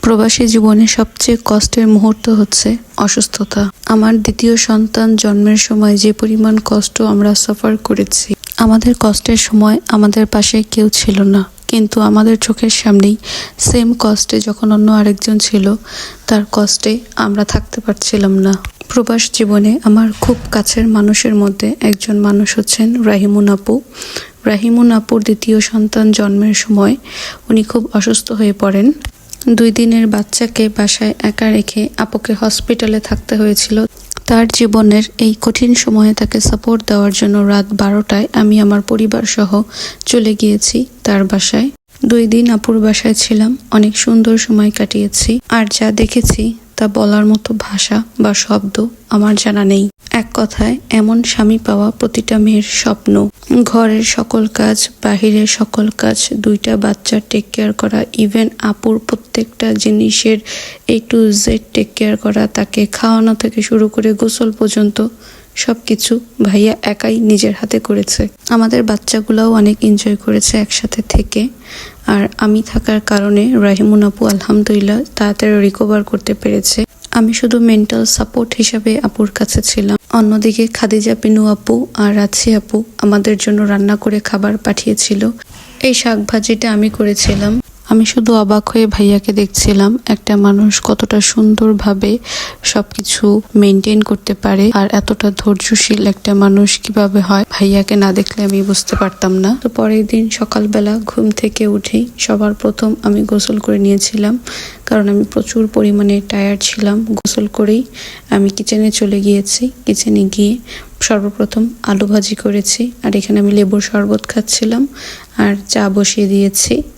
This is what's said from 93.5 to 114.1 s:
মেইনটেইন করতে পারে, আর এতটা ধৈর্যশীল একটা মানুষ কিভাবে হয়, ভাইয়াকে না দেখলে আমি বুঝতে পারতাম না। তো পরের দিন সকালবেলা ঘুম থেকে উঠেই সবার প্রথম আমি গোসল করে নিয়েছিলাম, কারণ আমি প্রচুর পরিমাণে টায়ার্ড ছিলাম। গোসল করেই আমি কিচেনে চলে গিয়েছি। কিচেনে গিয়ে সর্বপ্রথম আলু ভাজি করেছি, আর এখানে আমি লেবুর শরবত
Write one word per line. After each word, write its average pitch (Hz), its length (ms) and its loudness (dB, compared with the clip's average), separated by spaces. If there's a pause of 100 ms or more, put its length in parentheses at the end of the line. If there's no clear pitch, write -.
মেইনটেইন 202 380 2 (100)
করতে 208 220 -4 (120)
পারে, 196 200 2 (160)
আর 196 60 0 (120)
এতটা 208 300 -2 (120)
ধৈর্যশীল 208 640 0 (120)
একটা - 180 -4 (120)
মানুষ 202 260 4 (120)
কিভাবে 202 460 0
হয়, 196 160 2 (100)
ভাইয়াকে 196 480 0
না 196 60 2 (100)
দেখলে 202 300 -4
আমি 196 120 0 (100)
বুঝতে - 300 -2
পারতাম 190 320 -2 (120)
না। 196 60 2 (120)
তো 240 60 -2 (100)
পরের 220 340 0
দিন 226 120 0 (140)
সকালবেলা 214 540 -2 (180)
ঘুম 226 160 -2 (140)
থেকে 214 220 -2 (140)
উঠেই 214 280 -2 (200)
সবার 208 280 0 (100)
প্রথম 214 280 -2 (160)
আমি 208 140 0 (100)
গোসল 214 340 -2
করে 208 220 0
নিয়েছিলাম, 208 480 0 (540)
কারণ 214 240 2
আমি 208 200 2
প্রচুর 220 300 -2 (140)
পরিমাণে 202 400 2 (140)
টায়ার্ড 202 380 -2
ছিলাম। 208 280 -2 (220)
গোসল - 280 -4 (100)
করেই 214 260 2 (520)
আমি 196 220 2
কিচেনে 214 340 0 (100)
চলে 202 260 0
গিয়েছি। 202 360 0 (240)
কিচেনে 208 360 0 (120)
গিয়ে 208 180 2 (540)
সর্বপ্রথম 208 560 -2 (280)
আলু 202 220 0
ভাজি 208 220 0 (100)
করেছি, 202 380 -2 (220)
আর 214 140 0
এখানে 208 240 -2
আমি 202 160 2
লেবুর 202 300 2
শরবত 208 340 -2 (100)